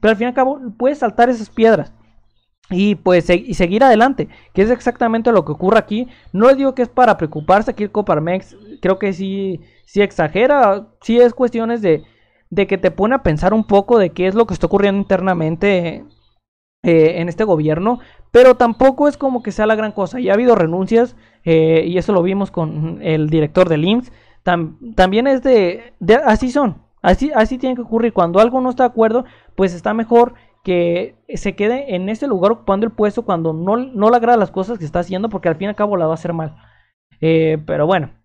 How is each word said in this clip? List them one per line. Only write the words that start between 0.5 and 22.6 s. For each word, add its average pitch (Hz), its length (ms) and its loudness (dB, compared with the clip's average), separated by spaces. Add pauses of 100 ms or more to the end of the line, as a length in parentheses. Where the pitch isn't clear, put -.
puedes 277 200 0
saltar 240 320 0
esas 220 200 -4
piedras 220 440 0 (760)
y, 196 260 0
pues, 180 280 2
se-, 175 140 2
y 220 160 -8
seguir 190 320 0
adelante, 240 420 2 (260)
que 185 80 0
es 214 80 2
exactamente 233 640 -2
lo 185 140 2
que 147 80 -8
ocurre 190 260 0
aquí. 220 300 -6 (240)
No 208 140 2
les 269 100 4
digo 269 180 -2
que 262 60 -4
es 233 80 -2
para 233 260 2
preocuparse, 175 560 -2
aquí 208 120 -6
el 208 80 -8
Coparmex 180 680 -4 (240)
creo 185 180 0
que 196 140 -4
sí, 190 480 -8 (240)
sí - 160 -2
exagera, 202 880 0 (120)
sí 226 160 0
es 240 160 6
cuestiones 233 480 -4
de, 160 220 0 (460)
de 190 180 -2
que 196 100 -2
te 180 140 0
pone 208 240 -2
a 269 80 -4
pensar 175 300 0
un 220 100 0
poco 202 340 2
de 190 120 2
qué 180 180 -2
es 190 80 -2
lo 226 100 2
que 190 80 -8
está 185 140 -4
ocurriendo 202 320 0
internamente, 180 1040 -2 (800)
eh, 165 360 2
en 170 80 -4
este 170 160 -4
gobierno, 175 560 -2 (320)
pero 247 240 8
tampoco 262 540 2
es 285 80 -8
como 254 260 -4
que 208 80 -8
sea 214 140 -2
la 220 100 2
gran 214 160 -6
cosa. 208 280 -6
Ya 214 120 -2
ha 196 40 2
habido 240 200 4
renuncias, 190 600 0 (280)
eh, 160 420 2
y 170 120 -2
eso 180 160 -2
lo 180 80 2
vimos 190 300 -2
con 156 500 -6